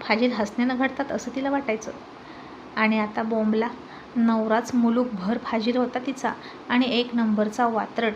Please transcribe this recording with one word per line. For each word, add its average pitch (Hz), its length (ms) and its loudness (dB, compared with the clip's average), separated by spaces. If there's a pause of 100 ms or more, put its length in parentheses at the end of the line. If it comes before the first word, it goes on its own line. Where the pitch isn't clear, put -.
फाजील 240 320 2
हसण्यानं 240 440 0
घडतात 269 340 -2
असं 226 240 -4
तिला 269 140 -2
वाटायचं. 247 420 -2 (840)
आणि 220 220 4
आता 214 260 0
बोंबला, 220 420 2 (500)
नवराच 226 580 2
मुलूकभर 233 680 2
फाजील 233 340 0
होता 247 280 0
तिचा 262 260 -2 (380)
आणि 247 220 4
एक 240 240 0
नंबरचा 220 540 2
वात्रट. 220 460 0